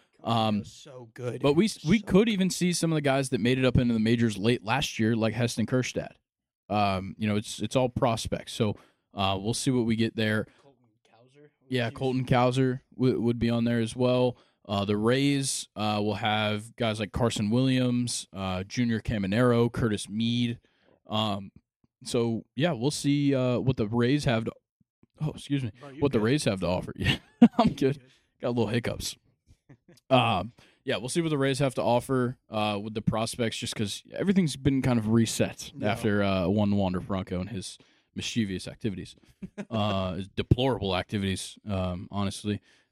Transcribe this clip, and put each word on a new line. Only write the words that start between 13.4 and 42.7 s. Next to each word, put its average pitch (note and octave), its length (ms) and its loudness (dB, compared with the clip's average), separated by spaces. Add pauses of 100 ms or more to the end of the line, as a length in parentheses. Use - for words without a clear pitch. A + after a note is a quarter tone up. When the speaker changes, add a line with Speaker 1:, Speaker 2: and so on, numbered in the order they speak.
Speaker 1:
on A#2 160 0
there A#2 140 0
as A2+ 160 -2
well. B2 420 2 (300)
Uh, G2+ 180 -2
the G#2 120 2
Rays, C3+ 800 0
uh, G#2+ 260 -2
will G#2 140 0
have G#2+ 640 -2
guys A2 220 -2
like G2+ 120 -6
Carson A2+ 380 0
Williams, B2 840 0
uh, F#2+ 300 -4
Junior A2+ 380 -2
Caminero, A#2 720 2
Curtis G#2+ 360 -2
Mead. A#2 520 -2 (500)
Um, G2+ 420 -2 (520)
so, A#2 400 -2 (120)
yeah, C3+ 160 0
we'll B2 200 -2
see, C#3+ 440 2
uh, B2+ 240 2
what C3 180 0
the G#2+ 100 0
Rays A#2+ 380 2
have A2+ 200 0
to, - 60 -8 (680)
oh, D3+ 120 -4
excuse C#3 320 -4
me, G#2 160 -4
Speaker 2:
Bro, C#3+ 100 -18
you C3+ 100 -14
Speaker 1:
what C#3 140 2
the A2+ 60 4
Speaker 2:
good? G#2+ 60 2
Speaker 1:
Rays C#3+ 200 2
have G2+ 160 0
to E2+ 60 -2
offer. - 280 -2
<laughs> - 60 -6
Yeah, - 140 2 (420)
I'm E3+ 120 6
Speaker 2:
You D3+ 60 -4
Speaker 1:
good. C3+ 240 0
Speaker 2:
good? - 20 -20 (380)
Speaker 1:
Got - 100 -4
a - 0 -
little A#2+ 180 0
hiccups. G#2+ 540 -4
Speaker 2:
<laughs> - 40 -20 (840)
Speaker 1:
Um, A2+ 420 2 (320)
yeah, B2 140 -2
we'll A#2+ 120 -8
see F3 120 -2
what D#3+ 80 0
the D3+ 80 0
Rays C3+ 220 0
have C3+ 160 0
to - 60 -2
offer, B2 560 0 (120)
uh, G#2+ 320 -2
with A2 120 -10
the A2 80 -6
prospects, A2+ 560 -2
just - 180 -6
'cause - 280 -6 (100)
everything's F3 440 2
been C3+ 240 0
kind A#2+ 180 2
of G#2+ 100 -2
reset A2+ 680 0
Speaker 2:
Yeah. G#2+ 140 -2
Speaker 1:
after, G2+ 300 0
uh, F#2+ 260 0
one G2+ 280 2
Wander F#2 240 0
Franco F#2+ 400 -6
and F2+ 100 -6
his - 280 -10 (360)
mischievous G2+ 540 -4
activities, - 480 -8 (260)
Speaker 2:
<laughs> - 280 -14
Speaker 1:
uh, G2 460 -2
his F#2+ 140 -8
deplorable G2+ 680 0
activities, G2 600 -4 (120)
um, F#2 420 -4
honestly. G2+ 480 -4 (320)